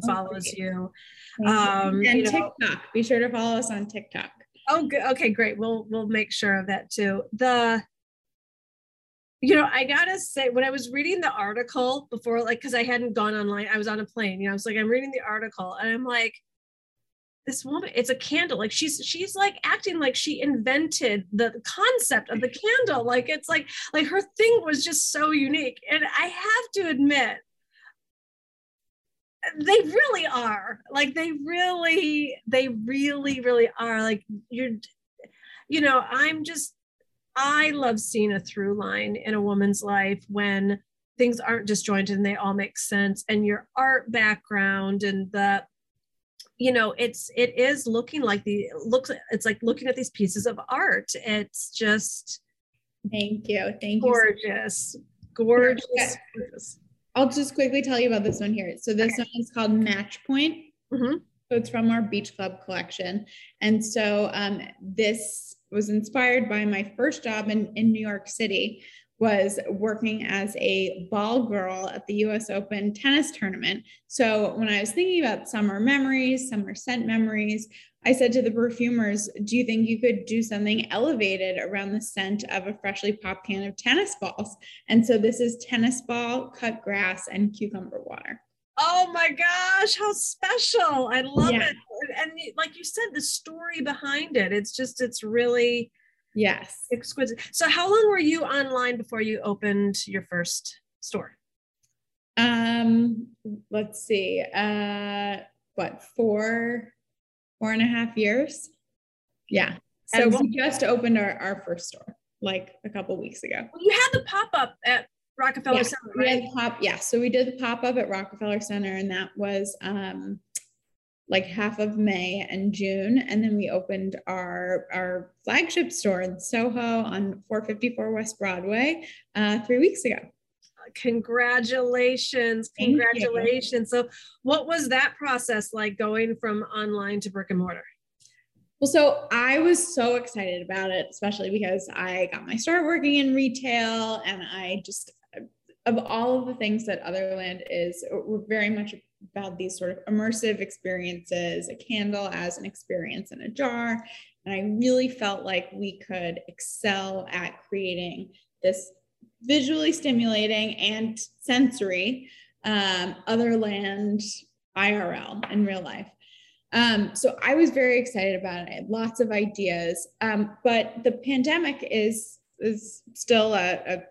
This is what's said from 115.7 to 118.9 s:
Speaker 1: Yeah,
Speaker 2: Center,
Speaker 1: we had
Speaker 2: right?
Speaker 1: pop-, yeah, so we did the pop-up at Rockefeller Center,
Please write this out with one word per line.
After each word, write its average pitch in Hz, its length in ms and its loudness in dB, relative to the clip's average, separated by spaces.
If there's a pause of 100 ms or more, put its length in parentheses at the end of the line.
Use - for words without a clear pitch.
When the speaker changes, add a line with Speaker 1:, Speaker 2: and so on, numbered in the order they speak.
Speaker 1:
Yeah, - 40 4
Speaker 2:
Center, 220 340 -6
Speaker 1:
we 254 120 4
had 254 120 2
Speaker 2:
right? - 140 -8
Speaker 1:
pop-, 233 280 -2
yeah, 190 160 0
so - 200 0
we 240 120 2
did 247 160 4
the 254 120 -6
pop-up 240 380 -2
at 220 140 0
Rockefeller 202 500 -4
Center, 202 340 -4